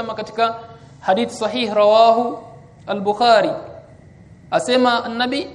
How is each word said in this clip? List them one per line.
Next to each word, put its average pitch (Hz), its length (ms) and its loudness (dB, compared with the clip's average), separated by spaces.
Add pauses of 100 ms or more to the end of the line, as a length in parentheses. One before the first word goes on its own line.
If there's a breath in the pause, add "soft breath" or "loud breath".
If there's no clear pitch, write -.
وسلم 220 120 -10
katika 226 400 -4 (460 loud breath)
hadith 226 300 0
sahih 226 440 -6
rawahu 226 640 4 (480)
al-Bukhari. 202 640 2 (1000)
Asema 240 580 0
Nabi, 247 460 -6